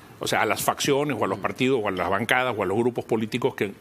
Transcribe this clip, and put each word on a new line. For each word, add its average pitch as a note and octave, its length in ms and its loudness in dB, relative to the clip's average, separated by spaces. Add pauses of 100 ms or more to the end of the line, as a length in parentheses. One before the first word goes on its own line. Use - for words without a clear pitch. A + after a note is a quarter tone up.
(200)
o - 80 -4
sea, G2 160 2
a - 20 2
las G2 180 0
facciones C#3 560 0
o A2 60 0
a - 20 2
los G2 120 -2
partidos B2+ 440 0
o G#2 60 0
a - 20 2
las F2+ 180 0
bancadas A#2 480 2
o G#2 60 0
a - 20 0
los F#2+ 120 0
grupos A#2+ 260 0
políticos A#2 520 -2
que G2+ 260 -2